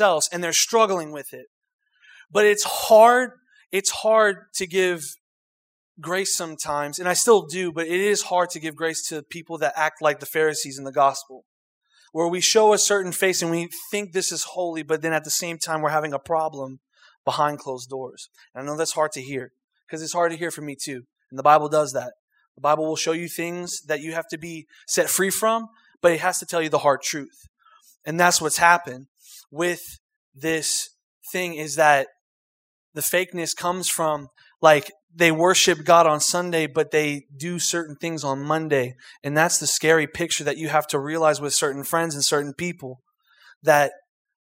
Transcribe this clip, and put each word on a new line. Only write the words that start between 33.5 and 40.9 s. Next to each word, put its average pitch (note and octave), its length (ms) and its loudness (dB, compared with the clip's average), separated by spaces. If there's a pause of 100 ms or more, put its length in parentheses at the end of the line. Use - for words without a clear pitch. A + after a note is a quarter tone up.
comes F3+ 320 -4
from, D3+ 400 -4 (320)
like, D3+ 320 6 (200)
they E3 200 4
worship E3+ 520 2
God E3+ 220 8
on D3+ 140 2
Sunday, F3 460 -2
but D3+ 240 -2
they D3 360 -2 (100)
do E3+ 220 -8
certain D#3+ 380 -4
things E3 280 -6
on C#3 160 -2
Monday. C#3+ 540 -2 (280)
And C#3+ 140 -6
that's E3 220 2
the D3+ 80 -6
scary D#3 400 2
picture E3 380 -6
that C#3+ 140 -4
you D#3 100 -8
have D3+ 200 2
to D3 100 -2